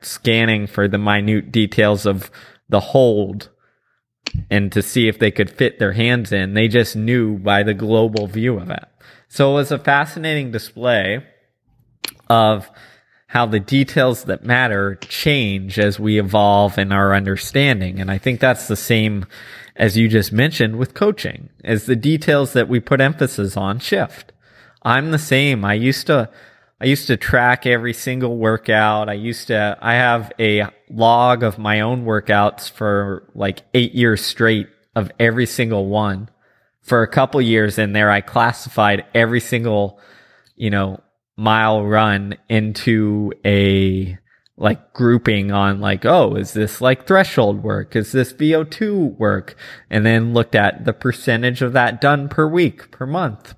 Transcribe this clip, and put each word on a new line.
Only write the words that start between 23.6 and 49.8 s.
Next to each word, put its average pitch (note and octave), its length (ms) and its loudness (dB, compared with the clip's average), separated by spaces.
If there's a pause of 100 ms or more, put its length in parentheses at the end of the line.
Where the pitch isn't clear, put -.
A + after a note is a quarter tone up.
shift. - 540 -4 (500)
I'm C3+ 300 0
the D#3 60 0
same. C3+ 460 2
I G2+ 100 0
used B2 340 -2
to, C3 200 2 (520)
I B2+ 60 -4
used C#3 200 0
to A#2+ 100 0
track B2 500 0
every A#2+ 260 0
single B2+ 440 -4
workout. G#2+ 720 0
I G#2 40 -6
used A2 340 -8
to, G#2 340 -2
I A#2 140 0
have A#2+ 460 0
a G#2+ 240 2 (260)
log A#2+ 540 4
of G#2+ 120 -2
my G#2+ 260 -2
own A#2+ 220 -2
workouts G#2 640 0
for, G2+ 640 -4
like, G2+ 300 -6 (120)
eight B2 200 0
years A#2 280 2
straight A2+ 440 0 (300)
of G#2 240 -4
every A#2 260 2
single A2 400 -2
one. G2+ 420 -4 (540)
For A#2+ 200 2
a A2 60 0
couple C3+ 320 0
years A2 380 2
in G#2 140 -2
there, G#2 180 4
I G2+ 120 2
classified A2+ 920 -2
every A#2 260 2
single, G#2+ 600 -4 (560)
you A2 140 -4
know, G2 300 -2 (360)
mile A2 460 2
run G#2 540 0 (140)
into G#2+ 840 0 (140)
a, F#2+ 720 2 (400)
like, - 340 -2
grouping A#2 580 2
on, G2 300 0
like, G2 240 -2
"Oh, A2+ 300 4
is G2+ 180 -6
this, G#2+ 300 -4
like, C3 240 0
threshold A2+ 560 2
work? G#2 340 -6
Is A2 160 -2
this B2+ 200 0
V D#3 240 0
O D#3 80 0
two G3 420 -2 (120)
work?" G2+ 380 -2 (320)